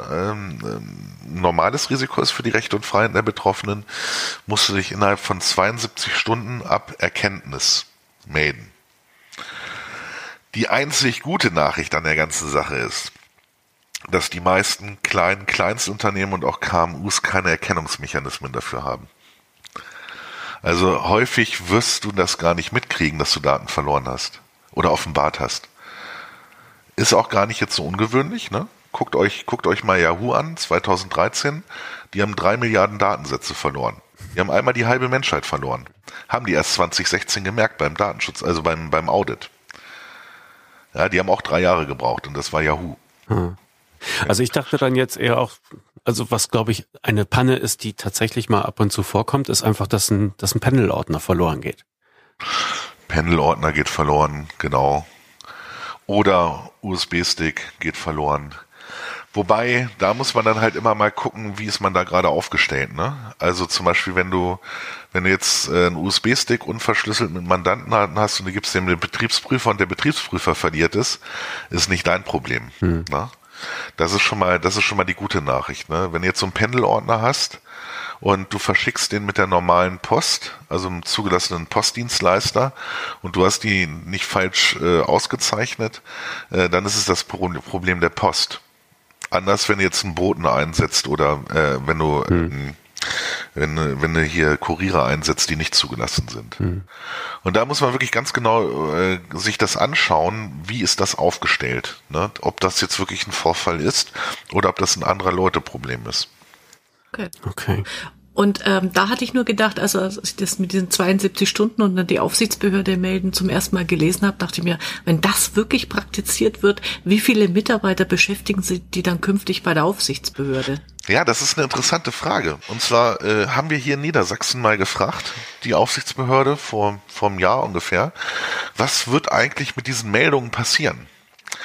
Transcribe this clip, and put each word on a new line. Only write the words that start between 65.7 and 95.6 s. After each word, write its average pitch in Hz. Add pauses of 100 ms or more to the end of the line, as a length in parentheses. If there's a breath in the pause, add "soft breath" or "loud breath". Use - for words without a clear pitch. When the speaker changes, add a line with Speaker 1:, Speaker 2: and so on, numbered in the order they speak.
Speaker 1:
äh, 87
einen 87
U-S-B-Stick 110
unverschlüsselt 107
mit 87
Mandanten 95
ha-, 101
hast 107
und 95
du 92
gibst -
dem 92
den 87
Betriebsprüfer -
und 101
der 90
Betriebsprüfer 92
verliert 80
es, - (500 loud breath)
ist -
nicht 90
dein 92
Problem, 62 (100)
Speaker 2:
Hm. 85
Speaker 1:
ne? 80 (640 loud breath)
Das 85
ist 101
schon -
mal, 90
das 92
ist 98
schon 101
mal 92
die 90
gute 98
Nachricht, 69
ne? 85
Wenn 82
du 92
jetzt -
so 98
einen 92
Pendelordner 110
hast - (600 loud breath)
und 95
du 104
verschickst -
den 104
mit 98
der 98
normalen 90
Post, - (160)
also 92
einem 87
zugelassenen 90
Postdienstleister, 110 (500 loud breath)
und 90
du 92
hast -
die 95
nicht 82
falsch, -
äh, 85
ausgezeichnet, - (480 loud breath)
äh, 90
dann 90
ist 101
es 101
das 92
Pro-, 90
Problem 87
der 85
Post. - (720)
Anders, 95
wenn 104
du 95
jetzt 90
einen 87
Boten 87
einsetzt 76
oder, 73 (100)
äh, 69
wenn 80
du, 73
Speaker 2:
Hm. 90
Speaker 1:
ähm, 71 (800 loud breath)
wenn, 78
wenn 80
du 82
hier 78
Kuriere 85
einsetzt, 76
die 78
nicht 78